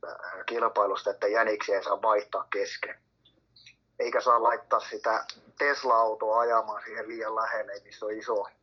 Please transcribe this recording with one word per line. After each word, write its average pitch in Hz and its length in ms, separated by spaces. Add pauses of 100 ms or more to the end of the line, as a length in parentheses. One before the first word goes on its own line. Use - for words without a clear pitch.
äh, - 80 (300)
kilpailusta, 107 640
että 101 180
jäniksiä 107 500
ei 95 60
saa - 180
vaihtaa 104 480
kesken, - 460 (1040)
eikä 120 220
saa 120 220
laittaa 117 360
sitä 110 460 (320)
Tesla-autoa 113 840
ajamaan 113 460
siihen 110 220
liian 113 280
lähelle, 110 380 (120)
missä - 200
on 107 80
iso 107 320 (180)